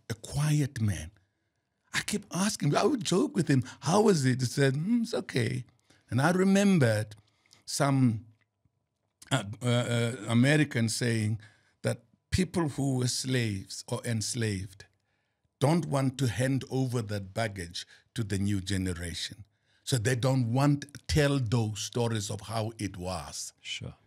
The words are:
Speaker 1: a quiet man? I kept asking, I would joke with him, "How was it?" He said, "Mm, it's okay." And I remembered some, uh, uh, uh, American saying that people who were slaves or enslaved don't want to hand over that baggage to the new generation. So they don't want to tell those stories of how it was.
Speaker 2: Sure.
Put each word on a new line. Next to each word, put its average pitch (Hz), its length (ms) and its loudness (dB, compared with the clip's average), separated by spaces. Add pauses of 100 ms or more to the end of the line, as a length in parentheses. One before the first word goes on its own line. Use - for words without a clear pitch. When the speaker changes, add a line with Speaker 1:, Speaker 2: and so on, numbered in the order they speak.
Speaker 1:
a - 60 -6
quiet 147 640 -2
man? 90 300 -2 (840)
I - 60 -2
kept 208 320 -6
asking, 180 440 0
I - 80 2
would 254 200 0
joke 220 320 0
with 160 120 0
him, 131 160 4 (160)
"How 202 220 2
was 185 220 4
it?" 131 160 2
He 127 60 -2
said, 135 280 2
"Mm, 208 280 0
it's - 120 -6
okay." 123 500 -2 (460)
And 117 100 0
I 151 120 4
remembered 185 840 4 (480)
some, 131 600 2 (1080)
uh, 120 120 0 (180)
uh, 127 40 -2
uh, 120 500 0 (120)
American 131 600 4
saying 113 500 0 (420)
that 120 220 -4 (260)
people 170 380 0
who 135 300 -2
were 123 100 2
slaves 117 800 -4
or 120 160 -6
enslaved 110 800 -4 (760)
don't 156 260 2
want 135 320 0
to 135 100 2
hand 135 420 0
over 131 320 -2
that 101 300 -8
baggage 101 540 -6 (280)
to 120 80 -4
the 101 160 -2
new 101 220 0
generation. 90 840 -6 (380)
So - 140 -2
they 123 180 2
don't 127 380 2
want 143 300 4
to - 60 -16 (200)
tell 143 320 4
those 107 400 0
stories 113 500 -2
of 104 120 -8
how 113 360 -4
it 98 200 -6
was. 87 640 -8
Speaker 2:
Sure. - 340 -10 (120)